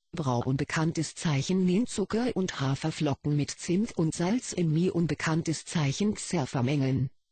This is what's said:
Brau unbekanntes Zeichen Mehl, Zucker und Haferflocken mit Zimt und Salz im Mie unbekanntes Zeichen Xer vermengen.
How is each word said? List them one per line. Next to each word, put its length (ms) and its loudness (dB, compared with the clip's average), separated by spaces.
Brau 300 0
unbekanntes 720 0
Zeichen 520 2
Mehl, 180 4
Zucker 500 -2
und 240 -2
Haferflocken 800 0
mit 140 0
Zimt 480 -2
und 160 2
Salz 400 -2
im 180 2
Mie 160 4
unbekanntes 800 -2
Zeichen 480 0
Xer 320 -2
vermengen. 640 0